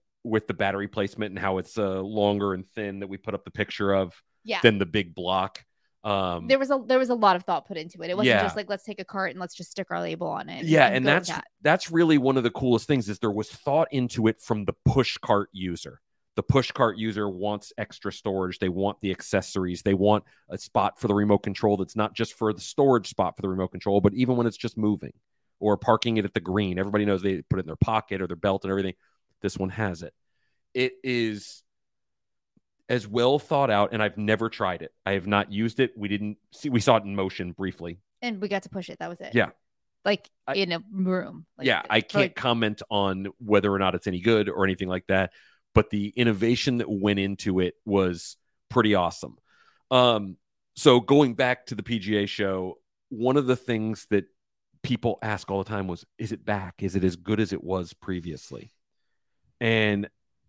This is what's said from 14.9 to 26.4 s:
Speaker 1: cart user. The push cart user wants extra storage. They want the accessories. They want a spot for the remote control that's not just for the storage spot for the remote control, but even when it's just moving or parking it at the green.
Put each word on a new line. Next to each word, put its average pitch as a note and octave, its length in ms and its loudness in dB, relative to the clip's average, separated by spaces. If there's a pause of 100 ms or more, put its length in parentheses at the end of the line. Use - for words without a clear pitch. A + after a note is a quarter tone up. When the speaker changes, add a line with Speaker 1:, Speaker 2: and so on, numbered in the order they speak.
Speaker 1:
cart G2+ 340 0
user. F2+ 480 -8 (360)
The - 80 -2
push - 280 2
cart A2 260 2
user G#2+ 300 -2
wants G2+ 500 -6
extra - 360 -8
storage. F#2+ 460 -4
They F#2 100 0
want F#2+ 320 -2
the G2 100 -2
accessories. F#2 720 -4
They G2 120 2
want G2+ 300 4 (240)
a G2+ 100 -12
spot - 440 -2
for A2+ 80 0
the G2+ 40 4
remote G#2 260 4
control G2+ 360 0
that's F#2+ 220 -6
not G#2+ 160 -2
just - 200 -6
for G#2+ 200 -2
the E2+ 80 -10
storage C3 480 2
spot F2+ 260 -2
for - 60 -16
the G2 80 -4
remote F#2 220 -2
control, G2 280 2
but G2 140 4
even B2 240 0
when A#2+ 100 2
it's G#2+ 80 -4
just - 220 -8
moving G#2 340 -2 (480)
or G#2 160 4
parking A2+ 400 2
it G#2+ 80 2
at G2 100 -6
the G2+ 60 -2
green. F#2 400 -2